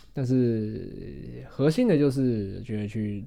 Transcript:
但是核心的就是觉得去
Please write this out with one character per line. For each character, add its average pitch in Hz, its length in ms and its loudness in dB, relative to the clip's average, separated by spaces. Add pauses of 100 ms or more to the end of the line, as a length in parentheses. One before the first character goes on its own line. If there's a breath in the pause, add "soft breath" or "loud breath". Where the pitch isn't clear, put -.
(120)
但 131 140 -2
是 120 1200 -2
核 143 220 2
心 247 160 2
的 190 100 6
就 143 140 4
是 113 520 0
觉 107 160 -6
得 104 100 -2
去 104 380 -4